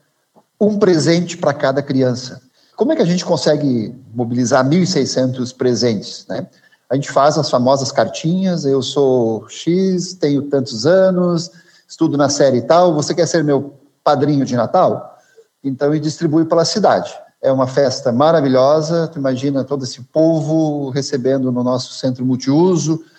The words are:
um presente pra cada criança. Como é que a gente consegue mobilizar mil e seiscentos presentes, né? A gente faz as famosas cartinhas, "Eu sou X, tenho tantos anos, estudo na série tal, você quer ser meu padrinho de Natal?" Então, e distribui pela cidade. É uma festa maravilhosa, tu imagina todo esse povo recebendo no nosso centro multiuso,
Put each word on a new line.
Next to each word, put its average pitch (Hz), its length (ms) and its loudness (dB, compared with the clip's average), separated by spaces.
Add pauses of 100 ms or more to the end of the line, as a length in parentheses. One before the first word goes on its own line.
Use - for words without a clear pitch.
(600)
um 208 180 2
presente 170 580 2
pra 147 160 -2
cada 139 300 -2
criança. 131 600 -2 (340)
Como 262 160 0
é 320 40 0
que - 60 2
a 202 40 2
gente 175 200 -2
consegue 143 680 0 (200)
mobilizar 123 500 0
mil 160 200 2
e 160 40 0
seiscentos 127 640 -2
presentes, 120 800 -2
né? 135 180 -8 (420)
A 123 60 -2
gente 143 160 -4
faz 143 260 2
as 143 120 -2
famosas 131 420 0
cartinhas, 170 720 -2
"Eu 135 160 0
sou 123 680 0
X, 180 640 -2
tenho 143 300 -2
tantos 131 420 -4
anos, 180 680 2 (360)
estudo 147 300 -2
na 143 120 2
série 131 320 2
tal, 170 320 4
você 147 200 -2
quer 165 140 0
ser 165 160 0
meu 139 360 -2 (240)
padrinho 143 420 2
de 117 100 -4
Natal?" 120 640 0 (460)
Então, 139 300 -2
e 156 60 0
distribui 156 460 0
pela 165 200 2
cidade. 160 480 0 (280)
É 135 100 0
uma 131 160 0
festa 123 420 -2
maravilhosa, 151 1000 2
tu 143 100 -12
imagina 135 460 -2
todo 135 180 -6
esse 127 180 -12
povo 156 880 0
recebendo 131 600 -2
no 123 100 -2
nosso 123 320 -4
centro 127 320 -4
multiuso, 151 800 0 (160)